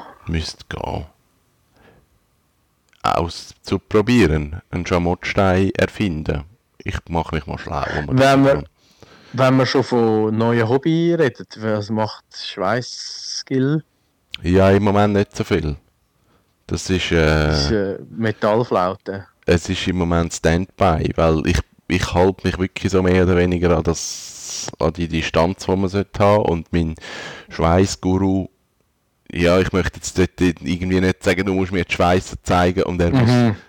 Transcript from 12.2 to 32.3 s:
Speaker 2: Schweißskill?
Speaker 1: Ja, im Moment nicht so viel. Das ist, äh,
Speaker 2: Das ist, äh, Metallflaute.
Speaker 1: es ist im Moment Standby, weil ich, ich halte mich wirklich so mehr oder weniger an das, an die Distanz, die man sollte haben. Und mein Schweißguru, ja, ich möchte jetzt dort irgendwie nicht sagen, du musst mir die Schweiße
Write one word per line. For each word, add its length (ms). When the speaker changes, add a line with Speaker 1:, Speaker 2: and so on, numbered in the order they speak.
Speaker 2:
Schweißskill? 1500
Speaker 1:
Ja, 280
im 120
Moment 320
nicht 220
so 80
viel. 320
Das 240
ist, 220
äh, 360
Speaker 2:
Das 180
ist, 60
äh, 260
Metallflaute. 1160
Speaker 1:
es 220
ist 200
im 80
Moment 360
Standby, 840
weil 300
ich, 120
ich 260
halte 320
mich 120
wirklich 340
so 100
mehr 220
oder 120
weniger 400
an 60
das, 840
an 140
die 160
Distanz, 580
die 100
man 120
sollte 340
haben. 220
Und 280
mein 220
Schweißguru, 1000
ja, 280
ich 120
möchte 260
jetzt 200
dort 220
irgendwie 600
nicht 220
sagen, 220
du 100
musst 180
mir 120
die 100
Schweiße 480